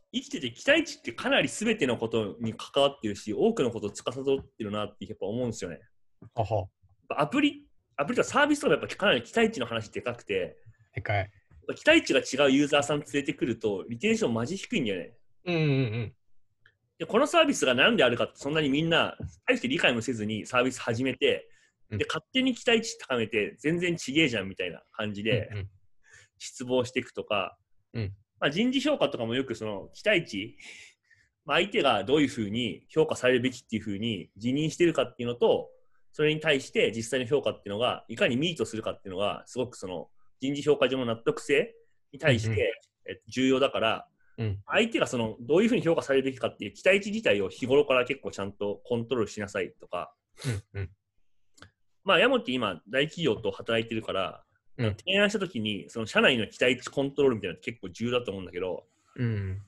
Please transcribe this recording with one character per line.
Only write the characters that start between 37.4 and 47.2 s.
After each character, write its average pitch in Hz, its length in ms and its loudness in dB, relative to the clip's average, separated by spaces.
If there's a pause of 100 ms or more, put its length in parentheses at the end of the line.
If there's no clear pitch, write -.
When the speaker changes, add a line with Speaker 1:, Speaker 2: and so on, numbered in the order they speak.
Speaker 1:
価 107 120 0
っ - 100 -16
て 101 80 -10
い - 20 -6
う - 20 -6
の 107 40 -4
が、 113 300 -2
い 117 80 -10
か 196 120 2
に 120 80 0
ミ 156 120 0
ー 165 80 -4
ト 110 100 -2
す 110 100 -10
る 110 60 -6
か 98 80 -4
っ - 100 -10
て - 80 -16
い 92 40 -10
う - 20 -10
の 92 60 -4
が、 101 260 -2
す - 100 -18
ご 127 100 -2
く - 100 -18
そ 98 120 -12
の 87 200 -10 (320)
人 139 140 -4
事 143 80 -6
評 147 140 4
価 127 140 4
上 131 80 -2
の 123 80 -2
納 117 100 -2
得 - 240 -4
性 131 340 2 (380)
に 139 60 -18
対 143 200 4
し 104 40 -2
て、 107 60 -2
Speaker 2:
う - 20 0
ん 110 40 -2
う - 40 0
ん。 - 20 0 (480)
Speaker 1:
え 98 40 -10
っ - 40 -10
と、 - 120 -20
重 131 200 2
要 131 120 4
だ 135 100 4
か 98 100 -4
ら、 107 260 0 (300)
Speaker 2:
う 113 80 -4
ん。 101 220 -2
Speaker 1:
相 214 240 2
手 320 80 -2
が 147 80 4
そ 127 100 -4
の、 110 240 -2
ど 127 160 2
う 202 60 6
い 240 40 4
う - 40 0
ふ - 20 2
う 226 40 4
に 165 40 2
評 165 160 2
価 - 60 0
さ 135 100 -2
れ 135 60 6
る 131 60 2
べ 131 80 -2
き 123 60 -14
か 110 100 -2
っ - 80 -10
て 104 100 -10
い - 20 -10
う 98 60 -12
期 - 100 -16
待 196 160 6
値 202 120 -6
自 220 100 -4